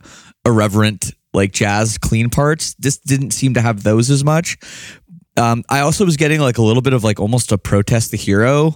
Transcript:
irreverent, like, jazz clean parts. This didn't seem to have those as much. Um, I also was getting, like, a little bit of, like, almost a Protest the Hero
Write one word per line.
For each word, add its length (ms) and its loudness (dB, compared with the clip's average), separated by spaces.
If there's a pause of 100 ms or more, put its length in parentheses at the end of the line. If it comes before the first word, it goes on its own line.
(440)
irreverent, 680 0 (220)
like, 180 0
jazz 460 -2
clean 320 -2
parts. 480 -2
This 200 -2
didn't 340 -4
seem 220 0
to 60 0
have 220 0
those 280 2
as 140 2
much. 320 -2 (800)
Um, 320 0
I 120 0
also 240 0
was 120 2
getting, 240 0
like, 180 0
a 40 2
little 200 2
bit 120 0
of, 100 0
like, 160 0
almost 320 -2
a 60 2
Protest 520 0
the 60 -4
Hero 600 2